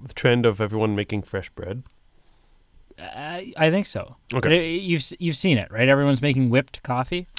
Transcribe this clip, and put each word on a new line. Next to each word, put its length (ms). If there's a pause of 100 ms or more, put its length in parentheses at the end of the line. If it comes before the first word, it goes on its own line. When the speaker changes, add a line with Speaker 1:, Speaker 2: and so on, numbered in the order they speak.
(140)
Speaker 1:
trend 320
of 160
everyone 340
making 280
fresh 260
bread? 320 (1200)
Speaker 2:
I, 580
I 140
think 160
so. 300 (140)
Speaker 1:
Okay. 80
Speaker 2:
But 120
it, 320
you've 180
s-, 160
you've 180
seen 220
it, 140
right? 180
Everyone's 320
making 300
whipped 320
coffee? 440 (120)